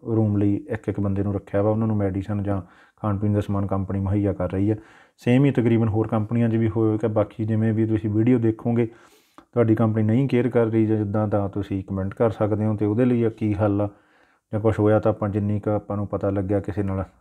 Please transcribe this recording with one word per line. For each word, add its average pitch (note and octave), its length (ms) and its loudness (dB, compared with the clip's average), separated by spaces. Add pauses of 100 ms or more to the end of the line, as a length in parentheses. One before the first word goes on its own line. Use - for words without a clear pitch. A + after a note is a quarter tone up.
ਰੂਮ A2 300 2
ਲਈ G2+ 320 0
ਇੱਕ A2 200 -6
ਇੱਕ G#2 120 -4
ਬੰਦੇ G2+ 220 -2
ਨੂੰ G2 120 -2
ਰੱਖਿਆ G2+ 280 -2
ਵਾ। G#2+ 80 2
ਉਹਨਾਂ A2 160 0
ਨੂੰ A2 100 0
ਮੈਡੀਸਨ G2 460 -2
ਜਾਂ G2 200 -4 (340)
ਖਾਣ G#2 220 -4
ਪੀਣ G#2 140 0
ਦਾ G#2 80 2
ਸਮਾਨ G2+ 260 -2
ਕੰਪਨੀ G2 340 -4
ਮੁਹੱਈਆ G2 320 0
ਕਰ F2+ 200 -4
ਰਹੀ G2+ 180 0
ਹੈ। A2 60 0 (420)
ਸੇਮ B2+ 260 4
ਹੀ C#3 60 4
ਤਕਰੀਬਨ A#2 380 2
ਹੋਰ G#2+ 200 0
ਕੰਪਨੀਆਂ A#2 400 0
'ਚ A2+ 80 0
ਵੀ A2+ 120 2
ਹੋਏਗਾ। A2 400 0
ਬਾਕੀ G#2+ 360 -2
ਜਿਵੇਂ A2 280 0
ਵੀ A2 140 2
ਤੁਸੀਂ A2 240 -2
ਵੀਡੀਓ A2+ 280 4
ਦੇਖੋਗੇ, A2+ 480 0 (640)
ਤੁਹਾਡੀ A2+ 220 4
ਕੰਪਨੀ A2 280 2
ਨਹੀਂ A#2 260 2
ਕੇਅਰ B2 200 0
ਕਰ A#2+ 180 2
ਰਹੀ A2 200 2
ਜਾਂ A2 100 2
ਜਿੱਦਾਂ, G#2+ 320 -2
ਤਾਂ G2+ 200 -2
ਤੁਸੀਂ G2 360 -6
ਕੁਮੈਂਟ F#2+ 300 -6
ਕਰ A#2 160 2
ਸਕਦੇ G#2+ 340 -2
ਹੋ। G#2+ 120 0
ਤੇ G#2+ 100 -2
ਉਹਦੇ A2 180 2
ਲਈ A#2+ 260 2
ਕੀ G#2+ 240 -2
ਹੱਲ G2+ 260 0
ਆ G#2 80 -2 (640)
ਜਾਂ G#2+ 80 -2
ਕੁਛ A2 180 2
ਹੋਇਆ G#2+ 220 4
ਤਾਂ A2 120 2
ਆਪਾਂ G#2 160 -2
ਜਿੰਨੀ G#2 320 -2
ਕੁ G#2+ 100 -4
ਆਪਾਂ G2+ 260 -4
ਨੂੰ G2+ 100 -4
ਪਤਾ G2 240 -4
ਲੱਗਿਆ, G2 300 -2
ਕਿਸੇ G2+ 220 -6
ਨਾਲ F#2+ 220 -4 (160)